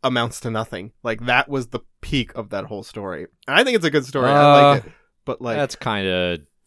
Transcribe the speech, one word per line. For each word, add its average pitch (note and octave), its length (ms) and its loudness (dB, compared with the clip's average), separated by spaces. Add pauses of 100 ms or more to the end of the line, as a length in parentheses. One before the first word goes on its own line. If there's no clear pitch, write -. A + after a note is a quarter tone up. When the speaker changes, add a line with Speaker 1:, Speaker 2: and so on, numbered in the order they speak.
Speaker 1:
amounts A#2+ 380 -2
to A#2+ 100 -6
nothing. A2 400 -8 (120)
Like, A#2 220 -6
that B2 240 2
was C3+ 180 -6
the A#2+ 120 -10 (220)
peak C3 340 -6
of A2 140 -12
that G2 160 -8
whole G2+ 180 -12
story. F#2+ 440 -12 (200)
And C3+ 100 -2
I A3 60 4
think B3+ 120 0
it's F3 100 0
a D#3 60 2
good C#3+ 140 0
story. B2+ 240 -2
I C#3+ 440 8
like G2+ 100 -2
Speaker 2:
Uh, - 40 -20
Speaker 1:
it. - 60 -20 (320)
But, - 160 -8
like, A#2+ 160 -6
Speaker 2:
that's C#3+ 180 -4
kinda, F#2 640 -2 (280)